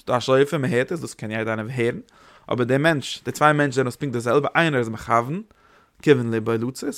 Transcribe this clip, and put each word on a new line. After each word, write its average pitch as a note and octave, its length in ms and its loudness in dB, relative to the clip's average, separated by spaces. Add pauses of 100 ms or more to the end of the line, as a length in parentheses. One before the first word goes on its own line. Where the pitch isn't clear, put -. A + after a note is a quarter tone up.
דא A#2+ 140 0
שלויפער, C#3+ 380 2
מען B2 140 -2
הערט B2+ 200 0
עס, E3 80 -6
דאס B2 140 -12
קען G#2+ 160 -10
יעדער A2 240 -2
איינער A2 220 -6
הערן, B2 240 0 (520)
אבער A#2+ 120 0
דער C3 140 2
מענטש, D3+ 460 0
די B2+ 80 -6
צוויי D3+ 200 4
מענטשן, C#3+ 220 0
זענען C3 120 0
אויס A#2+ 100 -6
פינק C#3 160 -6
דערזעלבע, B2 440 0
איינער D3+ 240 2
איז A2+ 80 -2
מכוון, A#2 540 -2 (600)
כיוון A#2+ 320 4
לבוי, A2+ 240 0
לוצה, A#2+ 280 -6 (120)